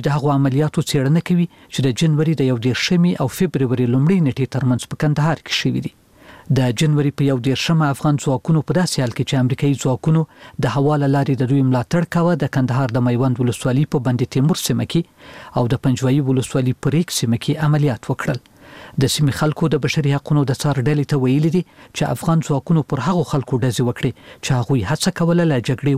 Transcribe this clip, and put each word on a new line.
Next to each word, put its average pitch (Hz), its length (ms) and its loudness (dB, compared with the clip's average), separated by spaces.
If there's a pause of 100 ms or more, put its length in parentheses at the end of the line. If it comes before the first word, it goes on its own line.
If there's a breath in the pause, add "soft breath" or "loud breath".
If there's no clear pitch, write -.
د 147 80 0
هغو 143 180 0
عملیاتو 139 560 0
څېړنه 147 380 2
کوي 175 180 2 (280 loud breath)
چې - 120 -8
د 123 160 2
جنوري 156 380 2
د 131 100 2
یو 123 160 0
دېرشمې 175 560 2
او 135 140 0
فبروري 131 560 0
لومړۍ 156 340 4
نېټې 131 200 0 (100)
ترمنځ 127 260 0 (120)
په - 100 -10
کندهار 151 420 2
کې - 140 -8
شوي 131 260 -2
دي. - 60 -8 (680 loud breath)
د 127 220 2
جنوري 147 400 2
په 139 80 2
یو 135 180 2
دېرشمه 156 480 0
افغان 147 300 0
ځواکونو 151 440 0
په 147 120 0
داسې 160 240 0
حال 117 100 -4
کې 131 160 -4
چې 131 140 2
امریکایي 127 400 0
ځواکونو 156 420 2 (400 loud breath)
د 110 80 0
هوا 147 300 2
له 139 100 2
لارې 139 300 0
د 123 100 0
دوی 139 160 4
ملاتړ 127 460 0
کاوه، 175 260 2
د 139 160 -2
کندهار 127 400 0
د 123 100 2
میوند 123 320 0
ولسوالي 127 540 0
په 131 160 0
بند 123 160 0 (100)
تیمور 147 300 2
سیمه 117 260 -2
کې 170 100 0 (600 loud breath)
او - 100 2
د 131 140 -2
پنجوایي 131 420 2
ولسوالي 127 540 0
په 131 160 -2
ریګ - 220 -2
سیمه 117 240 0
کې 151 260 -2
عملیات 143 420 0
وکړل. 131 320 -4 (580 loud breath)
د 135 120 2
سیمې 143 260 2
خلکو 156 340 0
د 147 100 0
بشري 143 300 0
حقونو 147 320 0
د 135 160 -2
څار 143 160 0
ډلې 143 340 0
ته 147 120 2
ویلي 147 300 2
دي 180 120 2
چې - 380 -8 (100)
افغان 165 340 0
ځواکونو 151 340 0 (120)
پر 135 120 -2
هغو 180 240 0
خلکو 131 340 -2
ډزې 127 240 0
وکړې 123 240 -4 (320 loud breath)
چې - 140 -2
هغوی 123 320 0
هڅه 156 200 -2 (100)
کوله 170 320 2
له 131 60 0 (100)
جګړې 139 300 -2